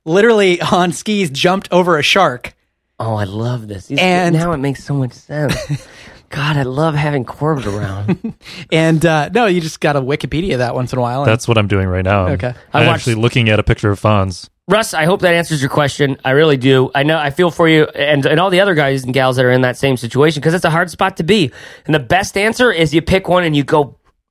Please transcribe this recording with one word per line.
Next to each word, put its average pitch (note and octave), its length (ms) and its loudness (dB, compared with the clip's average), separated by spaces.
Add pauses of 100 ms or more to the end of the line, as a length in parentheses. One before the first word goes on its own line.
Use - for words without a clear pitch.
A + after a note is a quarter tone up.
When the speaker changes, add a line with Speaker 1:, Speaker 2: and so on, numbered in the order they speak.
Speaker 1:
literally G3 560 4
<laughs> D3 100 -2
on F3+ 220 2
skis G3+ 360 -2
jumped F3 440 -2
over F3 240 4
a C#3 60 0
shark. D#3+ 500 0 (460)
Speaker 2:
Oh, A#2 160 -2
I G#2 100 -2
love A2+ 420 -6
this. G2 200 -14
These, C#3+ 120 -4
Speaker 1:
And F3+ 340 2
Speaker 2:
now E3+ 200 0
it D3 60 -4
makes C3+ 260 -4
so D3 80 -6
much C3 180 -2
sense. D3 460 -6
Speaker 1:
<laughs> - 720 -12
Speaker 2:
God, D3 280 -4
I C#3 60 0
love D3 320 -2
having D3 300 -2
Corbett C#3+ 420 -4
around. G#2 680 -4 (160)
Speaker 1:
<laughs> - 220 -12
And, D#3+ 340 2
uh, D#3 240 2
no, A3+ 160 2
you F3+ 160 0
just D#3+ 180 -10
gotta C#3+ 220 0
Wikipedia C#3+ 560 -4
that B2 180 -2
once B2 160 -4
in B2+ 80 -4
a - 20 0
while. B2 220 -2
And B2+ 80 0
Speaker 3:
That's A2+ 160 -2
what A2+ 100 2
I'm G#2 120 2
doing F#2+ 180 0
right F#2 160 -2
now. F#2+ 260 0
Speaker 1:
Okay. B2 240 -4 (200)
Speaker 2:
I C#3+ 80 2
Speaker 3:
I'm A#2+ 60 4
Speaker 2:
watched D#3+ 140 2
Speaker 3:
actually A#2+ 140 0
looking A#2 340 0
at G#2+ 100 4
a - 40 -2
picture A2 280 0
of G2 100 -2
Fonz. F#2+ 480 0 (180)
Speaker 2:
Russ, G#3+ 260 0
I D#3 120 0
hope G3 160 2
that F3 120 4
answers D#3+ 280 0
your C3+ 80 -2
question. C#3 560 0
I C3+ 60 2
really D3 260 4
do. C3 360 2
I C#3 100 0
know, D#3+ 140 2
I D3 120 -2
feel F3 200 0
for E3 200 2
you D#3 160 4 (100)
and, C#3+ 300 0
and D3+ 160 2
all F#3+ 80 0
the F3+ 100 2
other G3 160 2
guys C3+ 300 0
and B2+ 80 -6
gals C3 240 2
that C3 80 2
are B2 60 4
in B2+ 100 4
that B2 160 0
same C3+ 180 0
situation, C3 460 0
'cause D#3+ 120 0
it's F3+ 120 -2
a E3+ 40 2
hard E3 220 -2
spot F#3+ 260 -2
to F3 60 -4
be. E3 280 0 (340)
And D#3 100 0
the D3+ 60 2
best F3 360 -2
answer A3 360 2
is D#3+ 200 0
you E3 80 2
pick F#3+ 280 -2
one F3 160 2
and D#3 100 0
you C#3+ 80 2
go C#3+ 320 0 (360)